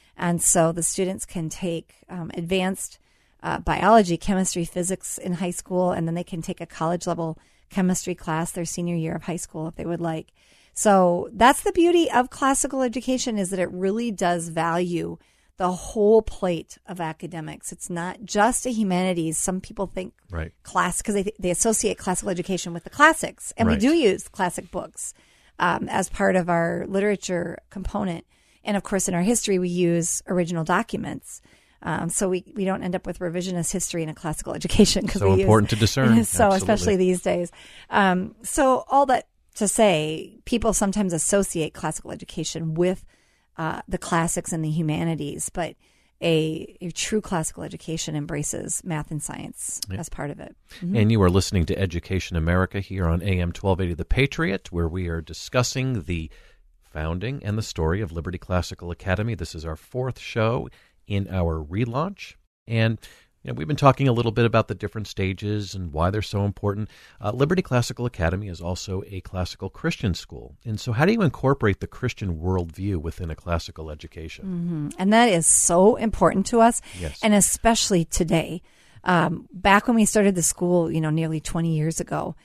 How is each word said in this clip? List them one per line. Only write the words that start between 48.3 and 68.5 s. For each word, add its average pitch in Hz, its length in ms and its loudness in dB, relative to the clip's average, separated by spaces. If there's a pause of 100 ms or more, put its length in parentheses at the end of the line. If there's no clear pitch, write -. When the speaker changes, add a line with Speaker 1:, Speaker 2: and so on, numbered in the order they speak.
Speaker 1:
math 156 280 -6
and 151 100 -6
science - 680 -10
Speaker 2:
Yeah. 190 100 -6
Speaker 1:
as 170 80 -8
part - 220 -8
of - 100 -12
it. - 160 -16 (220)
Mm-hmm. 180 180 -2
Speaker 2:
And 110 160 6
you 110 100 6
are 92 80 8
listening 92 360 4
to 95 120 -2
Education 87 600 -2
America 87 420 2
here 95 280 -2
on 85 160 2
A 92 180 0
M 85 100 -2
twelve 95 300 0
eighty 87 140 -2
The 82 100 -6
Patriot, 160 640 0
where 85 160 0
we 87 220 -4
are 82 100 -4
discussing 123 840 -4
the 80 260 -4 (640)
founding 87 520 -6
and 104 140 -2
the 110 60 -2
story 87 380 -2
of 87 100 -6
Liberty 85 260 -8
Classical 87 540 -4
Academy. 101 440 -2
This 85 200 -8
is 80 100 -10
our 80 100 -8
fourth 127 440 -8
show 117 500 -2 (380)
in 98 220 -2
our 85 340 0
relaunch. 120 720 -4 (320)
And, 113 320 0 (440)
you - 60 -12
know, 123 60 -6
we've 151 120 -6
been 151 80 -2
talking 139 320 6
a 123 60 6
little 113 180 2
bit 117 140 4
about 110 220 2
the 101 80 -6
different 101 320 -8
stages 101 640 -4
and 92 180 -8
why 80 200 2
they're 107 100 -2
so 101 240 -2
important. 101 440 -2 (300)
Uh, 104 120 -4
Liberty 143 300 2
Classical 123 440 0
Academy 92 440 -2
is 82 120 -10